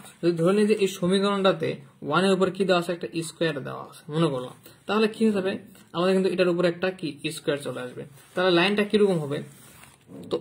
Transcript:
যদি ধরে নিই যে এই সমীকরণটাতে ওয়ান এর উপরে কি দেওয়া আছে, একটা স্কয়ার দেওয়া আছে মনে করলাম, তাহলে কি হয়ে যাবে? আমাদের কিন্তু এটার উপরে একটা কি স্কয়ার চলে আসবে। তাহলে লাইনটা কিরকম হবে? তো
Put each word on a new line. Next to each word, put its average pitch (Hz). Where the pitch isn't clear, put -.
যদি 170
ধরে 180
নিই 208
যে 208
এই 190
সমীকরণটাতে 190
ওয়ান 160
এর 196
উপরে 185
কি 196
দেওয়া 175
আছে, 180
একটা 180
স্কয়ার 160
দেওয়া 131
আছে -
মনে 165
করলাম, 127
তাহলে 214
কি -
হয়ে 214
যাবে? 190
আমাদের 185
কিন্তু 190
এটার 180
উপরে 175
একটা 180
কি 165
স্কয়ার 147
চলে 127
আসবে। 127
তাহলে 185
লাইনটা 202
কিরকম 202
হবে? 147
তো -